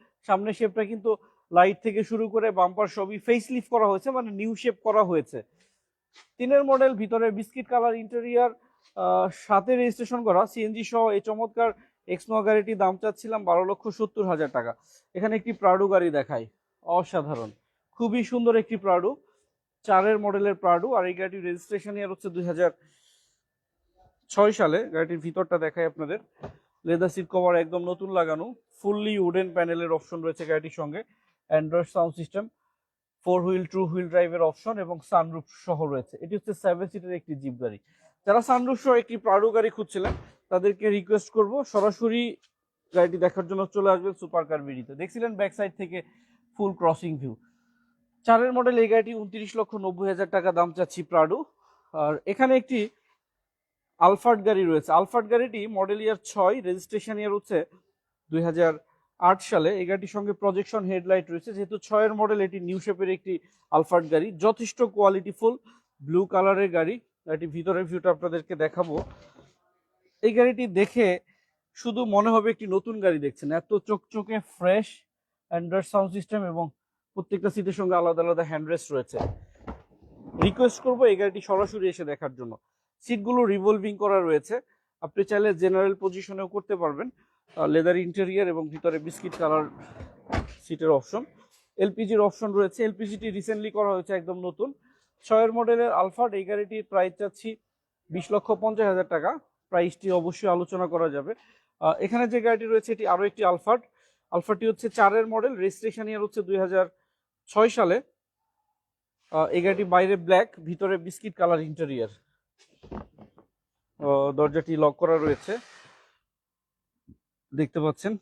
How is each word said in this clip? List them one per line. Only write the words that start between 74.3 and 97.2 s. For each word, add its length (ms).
ফ্রেশ, 300
Android 340
সাউন্ড 240
সিস্টেম 240
এবং 120
প্রত্যেকটা 360
সিটের 300
সঙ্গে 200
আলাদা 220
আলাদা 280
হ্যান্ডরেস্ট 440
রয়েছে। 240
রিকোয়েস্ট 420
করবো 240
এই 60
গাড়িটি 240
সরাসরি 480
এসে 160
দেখার 340
জন্য। 140
সিটগুলো 400
রিভলভিং 520
করা 240
রয়েছে, 340
আপনি 300
চাইলে 200
জেনারেল 320
পজিশনেও 540
করতে 340
পারবেন। 260
আহ, 100
লেদার 300
ইন্টেরিয়র 520
এবং 200
ভিতরে 380
বিস্কিট 340
কালার 240
সিটের 340
অপশন, 240
এলপিজির 440
অপশন 380
রয়েছে। 260
এলপিজিটি 460
রিসেন্টলি 400
করা 240
হয়েছে, 200
একদম 220
নতুন। 200
ছয়ের 260
মডেলের 400
আলফার্ড, 420
এই 100
গাড়িটির 460
প্রাইস 280
চাচ্ছি 300